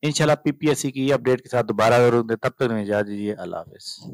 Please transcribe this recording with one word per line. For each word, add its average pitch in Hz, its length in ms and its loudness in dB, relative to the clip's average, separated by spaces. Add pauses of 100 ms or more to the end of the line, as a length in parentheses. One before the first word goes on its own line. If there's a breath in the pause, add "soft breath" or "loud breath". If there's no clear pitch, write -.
इंशाल्लाह 151 320 2
पीपीएससी 147 560 -2
की 135 200 -2
अपडेट 127 300 0
के - 80 -20
साथ 123 140 0
दोबारा 110 360 2
जरूर 120 160 6
होंगे, 113 200 0
तब 127 140 -4
तक 117 320 -4
इजाज़त 104 260 -2
दीजिए, 104 260 -6
अल्लाह 87 260 -10
हाफिज़। - 540 -18